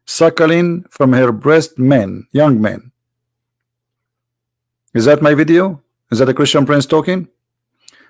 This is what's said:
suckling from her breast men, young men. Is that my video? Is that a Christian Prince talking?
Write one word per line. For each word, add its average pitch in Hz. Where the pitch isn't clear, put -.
suckling 170
from 131
her 123
breast 151
men, 113
young 143
men. 101
Is 113
that 147
my 147
video? 165
Is 113
that 127
a 135
Christian 143
Prince 143
talking? 170